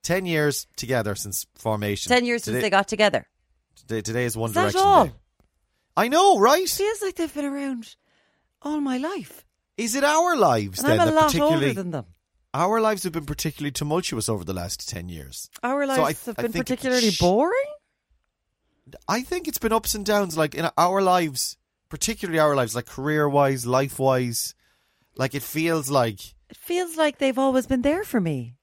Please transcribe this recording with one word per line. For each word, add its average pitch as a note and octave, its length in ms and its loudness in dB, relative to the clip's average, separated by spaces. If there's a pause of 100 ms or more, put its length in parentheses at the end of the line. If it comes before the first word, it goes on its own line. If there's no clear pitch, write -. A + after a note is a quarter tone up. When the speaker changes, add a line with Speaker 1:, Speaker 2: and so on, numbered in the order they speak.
Speaker 1:
Ten F#3 220 -2
years D3+ 420 0 (100)
together A2+ 380 -2
since - 320 -8 (100)
formation. G#2 540 -2
Speaker 2:
Ten B3 140 4
years A#3+ 200 -4
since A3 100 -4
Speaker 1:
Today, - 80 0
Speaker 2:
they G#3+ 80 0
got G3 180 2
together. G3+ 380 0 (500)
Speaker 1:
today, A2+ 240 -6
today A2+ 240 -2
is A2+ 120 -2
One A2+ 140 -2
Speaker 2:
Is - 40 -8
that E4+ 80 2
Speaker 1:
Direction F#4+ 180 2
Speaker 2:
all? F#4+ 260 6
Speaker 1:
Day. C3 60 -8 (840)
I A3 120 2
know, E4+ 320 6
right? D#4 280 6
Speaker 2:
Feels G#4+ 340 -2
like F#4+ 140 -4
they've E4 160 -4
been D4 120 -6
around C#4 500 -6 (680)
all D4+ 180 -4
my C4 160 -2
life. D4 480 -8 (320)
Speaker 1:
Is A3 180 -4
it C4+ 100 0
our E4 320 2
lives A2+ 440 2
Speaker 2:
And C#4 80 0
Speaker 1:
then E4 120 4
Speaker 2:
I'm E4 80 4
a - 20 4
Speaker 1:
that D#4+ 60 0
Speaker 2:
lot D#4 100 6
Speaker 1:
particularly D4 280 2 (140)
Speaker 2:
older - 60 0
than F3+ 180 -6
them. C#3 140 -8 (480)
Speaker 1:
our F#3+ 260 0
lives G#3+ 240 0
have F3 80 -4
been D#3+ 140 -6
particularly D3 440 -6
tumultuous D3 600 -2
over F#2+ 140 -4
the F#2 100 -6
last F2+ 340 -8
ten F2 220 -10
years? C#2+ 400 -14 (120)
Speaker 2:
Our C#4 240 -2
Speaker 1:
So C4+ 60 -2
I C4 40 0 (100)
Speaker 2:
lives - 180 -4
Speaker 1:
th-, A3+ 120 -8
Speaker 2:
have - 20 -8
Speaker 1:
I A#3+ 40 -4
Speaker 2:
been A#3 100 -4
Speaker 1:
think B3+ 120 -4
Speaker 2:
particularly B3+ 460 0
Speaker 1:
sh- E3+ 100 -4
Speaker 2:
boring? A3 320 4 (1600)
Speaker 1:
I A#3 140 0
think E4+ 260 -6
it's - 100 -8
been A3 140 0
ups A3+ 220 -2
and G#3 100 -8
downs, G3 320 0
like, D#3 180 0
in D#3+ 220 -2
our F3+ 240 2
lives, F3+ 560 0 (320)
particularly F#3 500 -4
our D3+ 160 4
lives, A#2+ 200 0
like, A#2+ 120 -6
career-wise, C#3+ 800 0
life-wise. B2+ 880 0 (600)
Like, C3 180 -4
it C#3 80 -6
feels D#3+ 480 -2
like A#2+ 300 0 (300)
Speaker 2:
It - 60 -20
feels F4 400 -4
like D#4 220 0
they've C4+ 200 0
always C4 280 2
been B3+ 160 0
there E4 220 0
for A#3+ 160 -2
me. C3 420 -4